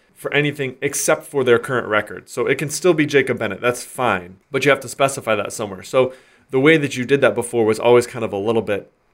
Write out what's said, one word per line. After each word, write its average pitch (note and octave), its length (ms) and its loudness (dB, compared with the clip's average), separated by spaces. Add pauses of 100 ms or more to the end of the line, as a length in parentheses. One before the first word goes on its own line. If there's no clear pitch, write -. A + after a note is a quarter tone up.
(140)
for - 180 -10
anything C#3 480 -2
except - 460 -2
for C#3 180 -2
their B2 140 6
current A#2+ 300 -4
record." G#2 420 -4
So A#2+ 160 -4
it B2+ 140 0
can D3 100 -6
still F3+ 240 2
be D#3 140 0
Jacob C3 320 0
Bennett, G2 200 -6
that's B2 240 -2
fine, F#2 540 -4 (140)
but C3+ 120 -2
you C#3+ 60 4
have C3+ 120 4
to B2+ 60 -10
specify A#2 460 -2
that G#2 180 -2
somewhere. G2 300 -10
So C3 320 0 (380)
the C3 80 0
way D#3 180 6
that C#3+ 180 -4
you B2+ 80 -4
did C3+ 180 2
that A#2 120 4
before A#2 320 0
was G#2+ 140 2
always A#2+ 260 6
kind A#2+ 180 -10
of G#2+ 80 -6
a G2+ 60 -4
little A2 240 0
bit G2+ 300 -6 (220)